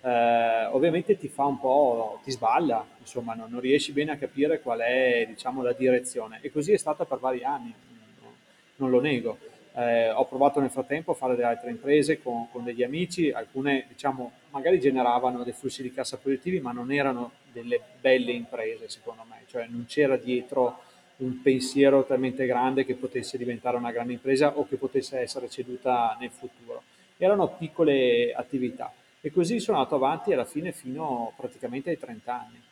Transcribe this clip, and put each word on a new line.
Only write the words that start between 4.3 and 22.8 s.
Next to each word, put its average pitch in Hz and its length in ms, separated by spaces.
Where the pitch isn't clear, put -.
qual 117 180
è, 120 480
diciamo, 127 340
la 123 120
direzione. 123 680
E - 100
così 151 220
è 196 40
stata 156 280
per 127 140
vari 127 240
anni, 127 300
non 131 120
lo 127 100
nego. 120 380
Eh, 117 340
ho 117 160
provato 139 340
nel 131 120
frattempo 143 400
a 156 40
fare 127 200
delle 120 120
altre 117 220
imprese 139 520
con, 117 300
con 120 120
degli 120 200
amici, 160 480
alcune, 131 560
diciamo, 127 440
magari 135 300
generavano 127 640
dei 120 100
flussi 135 280
di 127 120
cassa 127 240
positivi, 151 420
ma 127 120
non 123 200
erano 135 400
delle 120 280
belle 127 320
imprese, 113 580
secondo 113 400
me. - 180
Cioè, 120 200
non 120 180
c'era 135 320
dietro 123 640
un 127 240
pensiero 135 640
talmente 131 400
grande 131 400